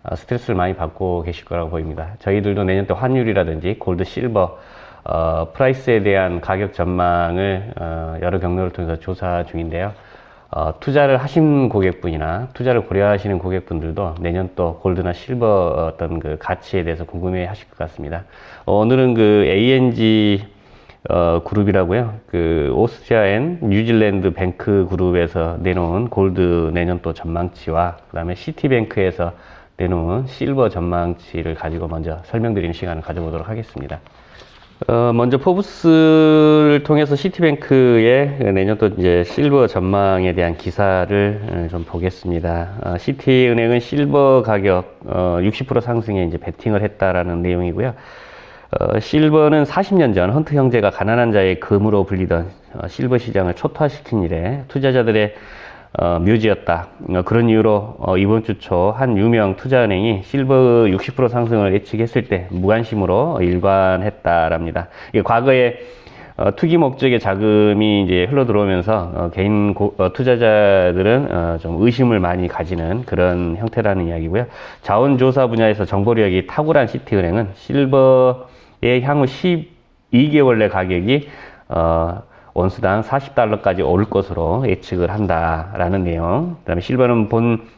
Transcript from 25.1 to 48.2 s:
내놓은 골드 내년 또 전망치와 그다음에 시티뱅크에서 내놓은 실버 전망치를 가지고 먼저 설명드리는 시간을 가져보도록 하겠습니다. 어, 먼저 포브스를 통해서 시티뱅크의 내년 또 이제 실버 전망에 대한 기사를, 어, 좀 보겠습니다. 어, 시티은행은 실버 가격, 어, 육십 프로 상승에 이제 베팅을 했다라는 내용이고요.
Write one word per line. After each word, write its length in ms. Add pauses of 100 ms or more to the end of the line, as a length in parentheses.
내놓은 480
골드 640
내년 280
또 120
전망치와 840 (140)
그다음에 260
시티뱅크에서 960 (460)
내놓은 500
실버 400
전망치를 880
가지고 320
먼저 360
설명드리는 500
시간을 300
가져보도록 440
하겠습니다. 520 (880)
어, 260
먼저 240
포브스를 1500
통해서 320
시티뱅크의 1400
내년 280
또 80
이제 360
실버 440
전망에 680
대한 240
기사를, 840 (120)
어, 180
좀 140
보겠습니다. 840 (140)
어, 140
시티은행은 840
실버 640
가격, 640
어, 380
육십 240
프로 140
상승에 420
이제 160
베팅을 420
했다라는 600
내용이고요. 500 (840)